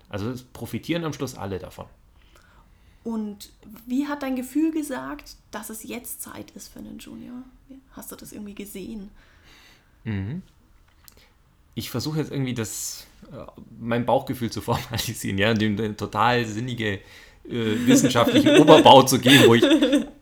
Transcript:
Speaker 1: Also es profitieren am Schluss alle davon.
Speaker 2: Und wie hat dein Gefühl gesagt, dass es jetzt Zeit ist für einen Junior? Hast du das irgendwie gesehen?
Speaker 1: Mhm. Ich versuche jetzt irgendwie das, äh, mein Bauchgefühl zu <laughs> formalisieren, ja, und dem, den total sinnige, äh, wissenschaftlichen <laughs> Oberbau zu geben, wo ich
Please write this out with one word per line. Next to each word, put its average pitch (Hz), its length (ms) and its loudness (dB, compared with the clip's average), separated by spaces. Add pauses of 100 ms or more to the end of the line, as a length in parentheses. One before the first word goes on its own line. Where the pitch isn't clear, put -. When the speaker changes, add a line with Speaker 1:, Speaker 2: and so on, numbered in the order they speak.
Speaker 1:
Also 104 220 -8
es 127 120 -12
profitieren 151 640 -10
am 151 80 -6
Schluss 139 220 -10
alle 95 240 -10
davon. 90 280 -16 (1160)
Speaker 2:
Und 214 480 -10 (360)
wie 262 200 -4
hat 294 160 -8
dein 262 140 -4
Gefühl 302 360 -2
gesagt, 285 640 -10 (140)
dass 214 200 -14
es 220 140 -16
jetzt 233 380 -14
Zeit 208 300 -16
ist - 160 -20
für - 120 -20
einen 220 180 -16
Junior? 240 440 -16 (500)
Hast - 200 -18
du - 40 -18
das - 160 -20
irgendwie 208 220 -16
gesehen? 202 560 -14 (920)
Speaker 1:
Mhm. 110 380 -8 (1300)
Ich - 160 -10
versuche 151 280 -6
jetzt 143 120 -6
irgendwie 131 240 -6
das, - 520 -10 (260)
äh, 143 40 -18 (420)
mein 117 260 -4
Bauchgefühl 117 460 -2
zu 101 100 -10
<laughs> - 0 -
formalisieren, 110 760 -6
ja, 101 120 2
und 110 120 0
dem, 107 160 0
den 107 180 -6
total 113 480 0
sinnige, 110 560 -6 (480)
äh, 117 380 -4
wissenschaftlichen 262 680 4
<laughs> - 40 8
Oberbau 135 440 10
zu 131 140 2
geben, 127 280 6
wo 117 80 8
ich 120 100 4 (580)